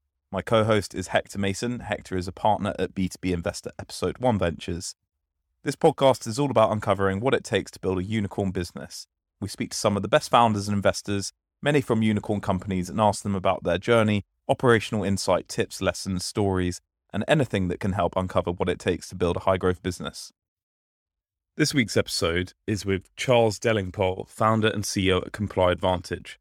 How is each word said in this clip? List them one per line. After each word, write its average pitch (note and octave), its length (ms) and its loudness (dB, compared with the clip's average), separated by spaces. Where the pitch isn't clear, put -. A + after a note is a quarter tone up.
My F#2+ 100 -4
co-host A2 540 2
is F#2 140 -6
Hector - 280 -2
Mason. G2+ 440 -4
Hector - 340 -6
is F2+ 100 -2
a F#2+ 60 -8
partner G#2 480 0
at F#2 160 -4
B F#2 140 0
two - 100 -10
B F2+ 140 -2
Investor - 440 -6
Episode - 420 -6
One A#2 200 2
Ventures. E2+ 560 -4
This D3 140 -4
podcast C#3 500 4
is A2+ 140 -4
all C#3+ 100 2
about A2+ 220 6
uncovering G2 480 0
what B2 140 0
it G#2+ 100 0
takes - 280 -2
to - 100 -20
build F#2 180 0
a F2+ 60 -2
unicorn G2+ 460 -2
business. F2 540 -8
We G#2 80 -6
speak - 220 -6
to - 60 -8
some G2+ 200 2
of F#2+ 60 0
the G#2 40 -6
best C#3+ 240 0
founders G#2+ 380 4
and G#2 80 0
investors, G2+ 560 -2
many C#3+ 200 2
from A2+ 200 0
unicorn G#2 380 0
companies, F#2 500 -2
and F#2+ 120 -2
ask G#2 220 2
them G2+ 120 -2
about F#2 300 -2
their F2+ 120 2
journey, G#2+ 460 2
operational A#2 560 2
insight, F#2+ 460 0
tips, - 320 -4
lessons, F#2 420 -2
stories, F#2 560 -2
and G2+ 160 -4
anything A2 400 2
that - 140 -4
can G2 100 -2
help F#2 240 -2
uncover F#2 360 0
what F2+ 180 -2
it - 100 -2
takes - 300 -4
to G2 60 -12
build F2 200 0
a F#2+ 60 -6
high-growth F#2 420 0
business. - 480 -8
This D3+ 160 0
week's B2 240 0
episode F#2 580 0
is G2 180 -4
with F#2+ 320 -4
Charles A#2 440 2
Delingpole, G2 680 -2
founder A2 420 2
and G#2 140 -2
C F#2+ 260 0
E F#2 40 6
O F#2 40 4
at - 160 -4
Comply F#2 380 2
Advantage, F2+ 680 -4